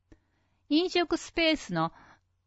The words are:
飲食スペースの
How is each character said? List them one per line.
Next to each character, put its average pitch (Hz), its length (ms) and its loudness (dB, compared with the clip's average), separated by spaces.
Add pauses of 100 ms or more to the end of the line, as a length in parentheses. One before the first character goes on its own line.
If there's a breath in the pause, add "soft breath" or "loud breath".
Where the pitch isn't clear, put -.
(680 soft breath)
飲 330 220 2
食 349 280 0
ス - 140 -8
ペ 330 200 2
ー 311 40 2
ス - 180 -8
の 165 200 -2 (540 soft breath)